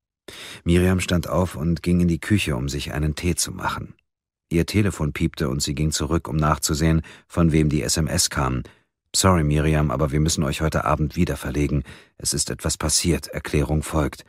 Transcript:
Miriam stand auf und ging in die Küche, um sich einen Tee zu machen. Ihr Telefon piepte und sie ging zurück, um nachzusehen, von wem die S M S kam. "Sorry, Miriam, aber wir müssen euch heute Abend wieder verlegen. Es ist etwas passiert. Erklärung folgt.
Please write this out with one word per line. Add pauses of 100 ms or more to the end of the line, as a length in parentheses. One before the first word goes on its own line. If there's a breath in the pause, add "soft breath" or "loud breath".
(640 loud breath)
Miriam
stand
auf
und
ging
in
die
Küche,
um
sich
einen
Tee
zu
machen. (540)
Ihr
Telefon
piepte
und
sie
ging
zurück,
um
nachzusehen, (260 loud breath)
von
wem
die
S
M
S
kam. (520 loud breath)
"Sorry,
Miriam,
aber
wir
müssen
euch
heute
Abend
wieder
verlegen. (320 loud breath)
Es
ist
etwas
passiert.
Erklärung
folgt.